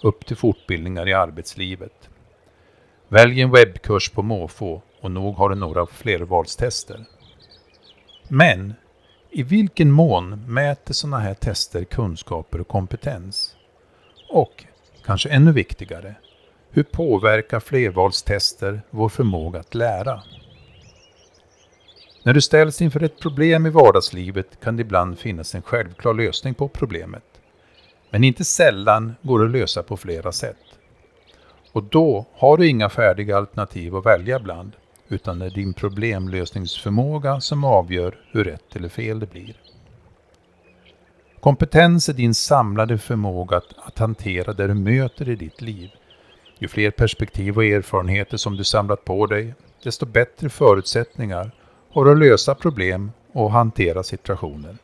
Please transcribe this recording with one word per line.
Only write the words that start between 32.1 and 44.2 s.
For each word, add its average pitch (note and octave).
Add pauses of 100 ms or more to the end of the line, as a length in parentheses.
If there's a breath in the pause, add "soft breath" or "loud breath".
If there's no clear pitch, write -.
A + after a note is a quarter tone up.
har D3
du F3
inga A2
färdiga G2+
alternativ F#2+
att F#2+
välja A2
bland, F#2+ (360)
utan F2+
det F#2
är F#2
din F#2+
problemlösningsförmåga G#2
som D3
avgör F2+ (140)
hur G#2+
rätt -
eller F2
fel A2
det G#2
blir. G2+ (1800)
Kompetens E3
är D3
din A#2+
samlade A2
förmåga F2+
att, -
att -
hantera G#2